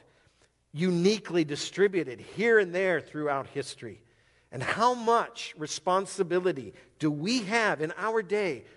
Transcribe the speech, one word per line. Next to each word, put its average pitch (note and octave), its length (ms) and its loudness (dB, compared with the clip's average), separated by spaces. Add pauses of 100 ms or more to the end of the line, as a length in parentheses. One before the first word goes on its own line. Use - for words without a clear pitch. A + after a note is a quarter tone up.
(720)
uniquely F3 680 2
distributed D3+ 760 -2
here A3 400 4
and F3 140 0
there F3+ 260 2
throughout C#3 480 -4
history. - 540 -10 (500)
And B2+ 120 -8
how A#3 300 2
much A3+ 640 0
responsibility F3+ 1160 -2 (260)
do D3+ 120 2
we G3 320 -2
have G3 380 0
in E3 160 -2
our A3 240 0
day F3+ 440 -2 (120)